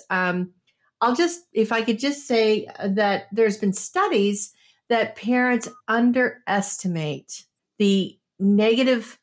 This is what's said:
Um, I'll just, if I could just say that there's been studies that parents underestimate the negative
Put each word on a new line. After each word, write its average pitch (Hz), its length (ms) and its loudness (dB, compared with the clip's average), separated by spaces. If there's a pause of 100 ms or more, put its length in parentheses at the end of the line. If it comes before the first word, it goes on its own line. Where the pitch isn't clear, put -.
(100)
Um, 180 420 -2 (480)
I'll 247 160 0
just, 339 240 0 (120)
if 220 200 0
I 226 100 0
could 220 160 -2
just 285 300 -4
say 220 400 2 (160)
that 202 480 0
there's 214 260 2
been 196 140 0
studies 208 800 -2 (360)
that 220 280 0
parents 247 520 0 (200)
underestimate 202 1600 -2 (340)
the 196 400 0 (220)
negative 226 840 2